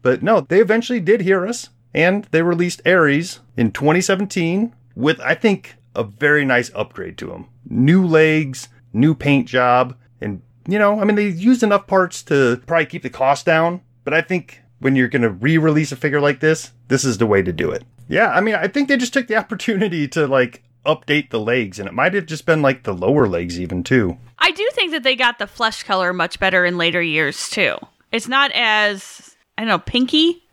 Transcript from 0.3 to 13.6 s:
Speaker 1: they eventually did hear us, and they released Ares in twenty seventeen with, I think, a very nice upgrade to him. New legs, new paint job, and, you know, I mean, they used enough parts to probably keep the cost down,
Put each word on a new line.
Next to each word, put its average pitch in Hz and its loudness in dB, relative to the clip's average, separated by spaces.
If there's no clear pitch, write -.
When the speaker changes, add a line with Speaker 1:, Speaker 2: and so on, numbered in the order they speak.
Speaker 1:
they 160 2
eventually 226 0
did 202 2
hear 185 0
us, 233 -8
and 185 2
they 160 2
released 175 -2
Ares 165 2
in 113 0
twenty 156 0
seventeen 190 -2
with, 147 0
I 151 -2
think, - -2
a - -2
very 147 0
nice 123 0
upgrade 92 -10
to - -12
him. 90 -16
New 175 2
legs, 156 2
new 147 4
paint 139 0
job, 123 2
and, 101 -8
you 196 0
know, 208 2
I 202 -2
mean, 208 2
they 208 0
used 208 2
enough 202 2
parts 185 0
to 123 2
probably 165 0
keep - -12
the 123 -10
cost 135 0
down, 170 0